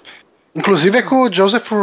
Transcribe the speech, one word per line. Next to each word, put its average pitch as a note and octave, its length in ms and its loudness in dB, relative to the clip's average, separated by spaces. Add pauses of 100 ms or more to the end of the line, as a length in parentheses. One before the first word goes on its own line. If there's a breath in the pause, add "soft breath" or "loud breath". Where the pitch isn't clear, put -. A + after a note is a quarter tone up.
(540 loud breath)
Inclusive F#3+ 440 0
é A#3 40 0
com C4 200 0
o A#3+ 100 0
Joseph G3 360 0 (140)